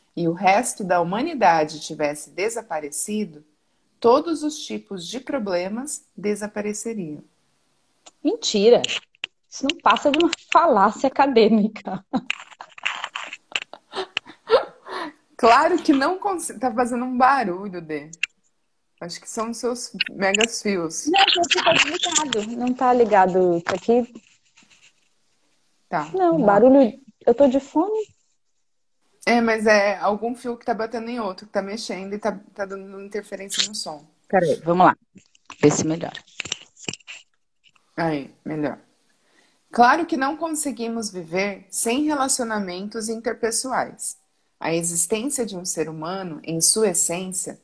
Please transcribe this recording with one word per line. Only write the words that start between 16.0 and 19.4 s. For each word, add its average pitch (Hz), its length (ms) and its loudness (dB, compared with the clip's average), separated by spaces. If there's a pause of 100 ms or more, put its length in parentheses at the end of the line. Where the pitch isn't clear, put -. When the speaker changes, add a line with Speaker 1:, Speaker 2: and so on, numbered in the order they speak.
Speaker 1:
cons-, 381 400 -4
tá 247 120 -2
fazendo 240 320 -2
um 254 140 -4
barulho, 208 640 0
Dê. 151 300 -10 (880)
Acho 175 200 -12
que - 80 -20
são 226 220 -6